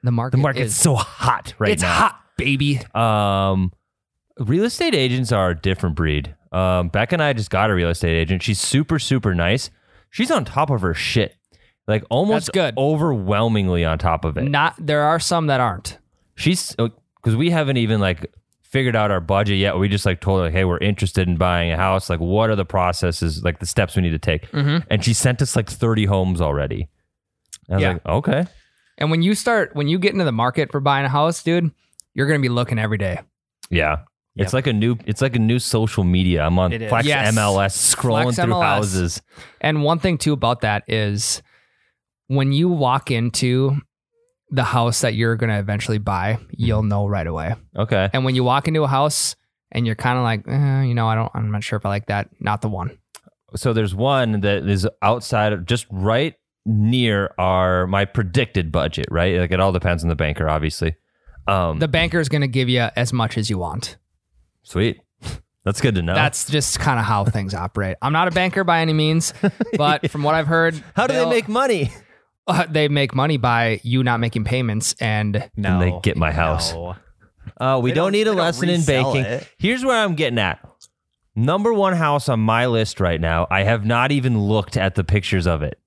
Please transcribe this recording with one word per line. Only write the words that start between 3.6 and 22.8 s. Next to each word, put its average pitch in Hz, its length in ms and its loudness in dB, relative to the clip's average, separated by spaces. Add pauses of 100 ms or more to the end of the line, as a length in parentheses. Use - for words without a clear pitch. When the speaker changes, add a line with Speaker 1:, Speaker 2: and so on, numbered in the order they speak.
Speaker 2:
real 147 260 0
estate 285 300 0
agents 127 380 0
are 95 180 2
a 82 100 -4
different 92 360 -2
breed. 76 380 -2 (180)
Um, 90 360 0
Beck 104 240 -2
and 165 100 0
I 147 100 0
just 110 180 -4
got 104 200 2
a 101 40 2
real 85 160 2
estate 85 260 0
agent. 82 260 0
She's 101 180 -2
super, 147 380 0
super 117 360 0
nice. 87 360 0 (400)
She's 247 200 -4
on 294 140 2
top 147 260 -2
of 120 100 0
her 87 140 0
shit. - 420 -2 (500)
Like, 107 240 0
almost 180 360 0
Speaker 1:
That's 165 260 0
good. - 40 -10
Speaker 2:
overwhelmingly 110 1080 0
on 80 140 0
top 82 260 0
of 76 120 -2
it. - 140 -2
Speaker 1:
Not, 147 280 0
there 147 240 -2
are 160 180 2
some 165 280 -2
that 135 120 2
aren't. 104 380 -4 (360)
Speaker 2:
She's, - 440 -2
uh, 117 100 0 (340)
'cause 113 140 2
we 165 140 2
haven't 147 260 0
even, 110 240 0
like, 92 320 -2 (300)
figured 127 340 -2
out 107 160 2
our 92 80 0
budget 98 380 0
yet. 98 200 2
We 98 100 2
just, 101 180 0
like, 92 140 0
told 95 200 2
her, 90 60 0
like, 80 80 -2
"Hey, 95 100 2
we're 90 140 0
interested 95 500 0
in 87 80 0
buying 87 340 2
a 80 60 -2
house. 95 340 0
Like, 82 100 -2
what 101 300 0
are 107 60 0
the 95 80 -2
processes, 87 800 -2